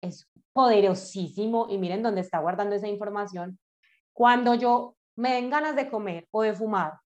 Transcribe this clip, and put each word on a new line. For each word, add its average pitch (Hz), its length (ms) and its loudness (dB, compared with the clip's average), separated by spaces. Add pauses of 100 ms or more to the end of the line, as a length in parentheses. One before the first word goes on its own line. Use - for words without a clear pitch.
es - 280 -12 (240)
poderosísimo 214 1160 2
y 196 80 -4
miren 190 260 -4
dónde 208 180 -2
está 180 180 -4
guardando 185 360 -2
esa 202 120 -4
información, 202 720 -8 (540)
cuando 240 420 4
yo 240 420 0 (180)
me 247 180 0
den 247 160 -2
ganas 302 260 0
de 269 140 -2
comer 190 420 -6
o 220 120 0
de 214 100 2
fumar 190 400 -2 (200)